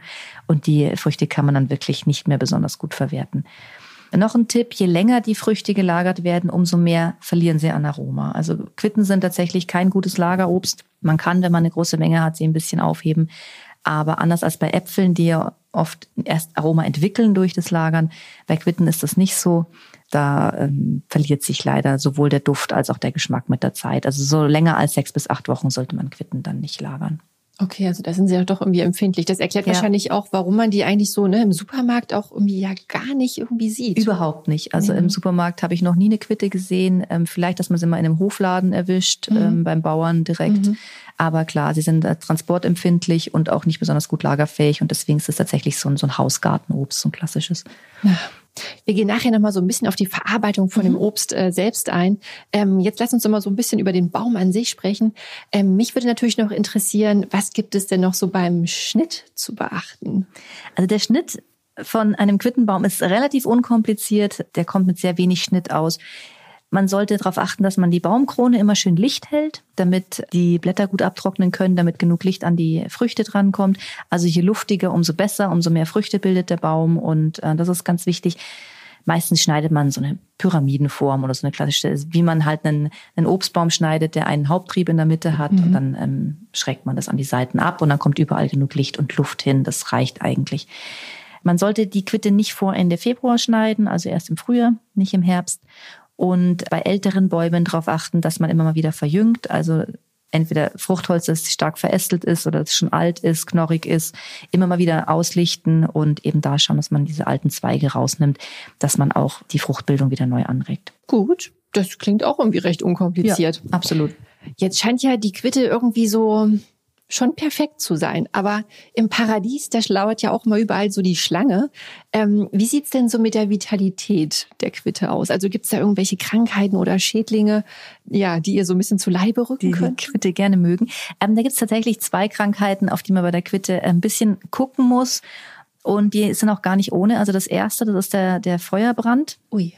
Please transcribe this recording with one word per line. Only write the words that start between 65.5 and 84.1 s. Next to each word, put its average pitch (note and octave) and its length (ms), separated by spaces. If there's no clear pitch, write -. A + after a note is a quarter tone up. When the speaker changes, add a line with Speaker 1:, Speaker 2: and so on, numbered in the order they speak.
Speaker 1:
aus. D#3+ 300
Man F#3+ 200
sollte G3+ 260
darauf F#3 220
achten, - 260
dass F#3+ 140
man F3 140
die F3 100
Baumkrone A#3+ 580
immer G#3 160
schön F3 220
licht - 340
hält, D4+ 320
damit F#3 560
die F3 260
Blätter F#3+ 280
gut F#3+ 140
abtrocknen F#3 500
können, F#3 260
damit E3+ 200
genug E3+ 280
Licht F#3 180
an E3+ 140
die D#3+ 320
Früchte - 340
drankommt. G3 540
Also F3 180
je E3+ 140
luftiger, F#3+ 500
umso E3 220
besser, G3+ 360
umso E3+ 200
mehr E3 160
Früchte G#3 340
bildet F#3 300
der F3 80
Baum. D#3+ 400
Und, D#3 440
äh, D#3 140
das E3+ 140
ist F3+ 160
ganz F3 200
wichtig. F3 300
Meistens E3 360
schneidet D#3 300
man D3 200
so - 100
eine C#3+ 160
Pyramidenform C#3 840
oder C3 100
so C#3+ 140
eine C#3 60
klassische, C#3+ 420
wie E3 140
man D#3+ 200
halt D3+ 220
einen, D3+ 240
einen E3 120
Obstbaum F3 420
schneidet, D#3+ 460